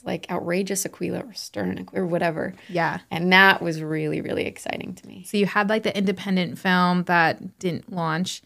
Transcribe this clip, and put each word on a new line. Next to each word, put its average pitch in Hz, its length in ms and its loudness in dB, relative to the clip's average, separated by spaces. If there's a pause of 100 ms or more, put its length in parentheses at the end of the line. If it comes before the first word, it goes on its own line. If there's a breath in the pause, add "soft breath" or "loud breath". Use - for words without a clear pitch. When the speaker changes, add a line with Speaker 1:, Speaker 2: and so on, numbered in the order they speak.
Speaker 1:
like, - 240 -8
outrageous 190 560 -2
Aquila - 360 -8
or 220 120 -16
stern - 460 -6
Aquila 185 240 -6
or - 20 -2
whatever." 170 480 -2 (160 loud breath)
Speaker 2:
Yeah. 165 300 -2 (100)
Speaker 1:
And 175 240 0
that 190 300 10
was 160 180 -4
really, 156 400 -2
really - 240 -4
exciting - 500 -8
to - 120 -20
me. 185 180 -18
Speaker 2:
So - 120 -4
you 202 100 4
had, 208 220 0
like, 220 140 0
the 196 140 -2
independent 190 600 -2
film 180 460 2
that 170 540 2
didn't 175 320 -4
launch. 170 540 -4